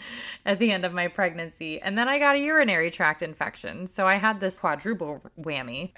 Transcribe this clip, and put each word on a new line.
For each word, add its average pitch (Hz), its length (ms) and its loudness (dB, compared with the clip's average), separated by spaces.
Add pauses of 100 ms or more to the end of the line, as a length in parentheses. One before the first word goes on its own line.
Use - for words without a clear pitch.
(220)
<laughs> - 240 -12
at 202 140 2
the 226 120 6
end 185 140 0
of 175 80 -2
my 175 160 0
pregnancy. 165 720 -4
And 196 160 -2
then 240 100 2
I 277 120 2
got 285 180 6
a - 20 2
urinary 262 500 4
tract 160 320 2
infection. - 640 -8
So 190 220 0
I 190 80 6
had 202 240 2
this 185 200 -4
quadruple 160 600 -2 (200)
whammy, 139 560 -6